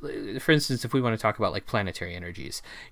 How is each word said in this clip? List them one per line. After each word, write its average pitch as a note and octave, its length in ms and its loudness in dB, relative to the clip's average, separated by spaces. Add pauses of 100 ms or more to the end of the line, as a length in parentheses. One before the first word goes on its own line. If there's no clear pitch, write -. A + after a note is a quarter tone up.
uh, B2 340 -6
for D#3+ 140 4
instance, C#3+ 320 4
if A#2 80 -2
we C#3 80 6
wanna A#2 180 2
talk G#2+ 200 2
about, G2 140 2
like, G2+ 140 -6
planetary F2+ 480 -2
energies, F2 480 -8 (300)